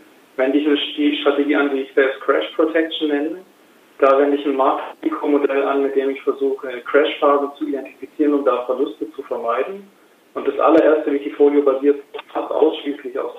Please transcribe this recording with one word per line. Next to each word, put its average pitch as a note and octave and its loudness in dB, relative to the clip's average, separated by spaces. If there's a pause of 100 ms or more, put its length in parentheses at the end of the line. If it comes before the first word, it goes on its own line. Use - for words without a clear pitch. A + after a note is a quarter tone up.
(360)
wende C3+ 2
ich D3 0
eine, D3 2 (180)
die D3 0
Strategie C#3+ 2
an, C#3+ 0
die C3+ -2
ich - -10
selbst C3+ 2
Crash D#3 0
Protection D#3+ -2
nenne. D3+ -2 (600)
Da C3+ 4
wende C#3+ 4
ich C#3+ -4
ein C#3 0
Markrisikomodell C#3+ 0
an, C#3 0
mit C3+ -2
dem C3+ 2
ich C3+ -6
versuche, C3+ -4
Crashphasen C#3+ 2
zu D#3 -6
identifizieren, C#3+ -2
um C#3 0
da B2 0
Verluste C3+ -4
zu C3+ -12
vermeiden. B2 -6 (440)
Und C#3 -8
das C#3 -2
allererste D#3 4
Wikifolio C#3+ 2
basiert C#3 2 (320)
fast - -6
ausschließlich C3+ -2
auf - -8